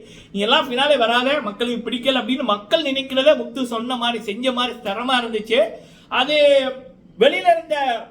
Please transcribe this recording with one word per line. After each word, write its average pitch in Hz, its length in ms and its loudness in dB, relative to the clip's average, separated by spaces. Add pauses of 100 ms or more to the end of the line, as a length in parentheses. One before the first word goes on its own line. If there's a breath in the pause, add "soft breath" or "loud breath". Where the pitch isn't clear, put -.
(320 loud breath)
"நீ 196 80 -4
எல்லாம் 254 300 2
ஃபினாலே 277 280 2
வராத, 247 420 2
மக்களுக்கு 226 500 -6
பிடிக்கல" 254 280 0
அப்படின்னு 254 240 -2
மக்கள் 220 400 0
நினைக்கிறத 269 540 2
முத்து 240 300 -6
சொன்ன 240 300 -6
மாதிரி, 240 280 -4
செஞ்ச 247 280 -4
மாதிரி 247 260 -4
தரமா 233 420 -4
இருந்துச்சு. 220 400 -2 (480 loud breath)
அது 285 560 4 (540)
வெளியில 349 380 4
இருந்த 277 540 -4